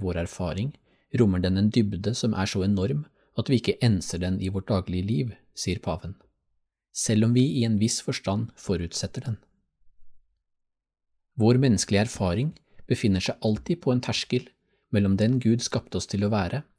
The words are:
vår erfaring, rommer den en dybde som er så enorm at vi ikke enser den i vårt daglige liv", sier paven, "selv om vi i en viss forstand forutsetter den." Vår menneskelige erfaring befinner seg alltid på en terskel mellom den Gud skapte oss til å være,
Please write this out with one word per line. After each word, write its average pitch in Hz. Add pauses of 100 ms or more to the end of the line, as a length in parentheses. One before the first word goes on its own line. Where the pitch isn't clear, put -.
vår 87
erfaring, 95 (440)
rommer 95
den 92
en 104
dybde 104
som 110
er 95
så 95
enorm 104 (320)
at 113
vi 127
ikke -
enser 90
den 92
i 95
vårt 98
daglige 92
liv", 117 (220)
sier -
paven, 85 (760)
"selv 113
om 120
vi 127 (140)
i 117
en 107
viss 110
forstand 113
forutsetter 92
den." 107 (2000)
Vår 120
menneskelige 107
erfaring 104 (380)
befinner 98
seg -
alltid 110
på 127
en 123
terskel - (400)
mellom 101
den 123
Gud 120
skapte -
oss -
til 101
å 104
være, 107 (140)